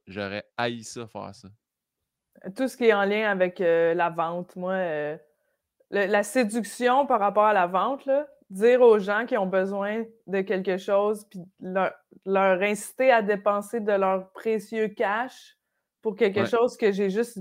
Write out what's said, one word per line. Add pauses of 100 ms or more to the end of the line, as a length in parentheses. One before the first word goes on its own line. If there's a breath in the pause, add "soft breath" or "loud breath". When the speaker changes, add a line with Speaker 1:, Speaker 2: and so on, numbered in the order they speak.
Speaker 1:
j'aurais (120)
haï
ça,
faire
ça ? (1080)
Speaker 2:
Tout
ce
qui
est
en
lien
avec,
euh,
la
vente.
Moi,
euh, (760)
le,
la
séduction
par
rapport
à
la
vente,
là, (220)
dire
aux
gens
qui
ont
besoin (240)
de
quelque
chose,
puis (200)
leur, (340)
leur
inciter
à
dépenser
de
leur
précieux
cash (460)
pour
quelque
Speaker 1:
Ouais.
Speaker 2:
chose
que
j'ai
juste